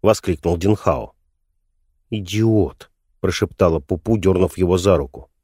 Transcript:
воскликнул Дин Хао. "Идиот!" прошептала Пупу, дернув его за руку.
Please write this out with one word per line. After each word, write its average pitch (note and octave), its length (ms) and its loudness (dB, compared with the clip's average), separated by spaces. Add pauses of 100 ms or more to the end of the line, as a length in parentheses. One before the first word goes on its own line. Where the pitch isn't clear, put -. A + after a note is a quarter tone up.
воскликнул F2 560 0
Дин G2 180 2
Хао. G2 380 -2 (960)
"Идиот!" G#2+ 800 -2 (300)
прошептала F2+ 600 0
Пупу, F#2+ 380 -4
дернув F#2 400 0
его F#2 200 2
за F#2 200 2
руку. C2+ 320 -8 (140)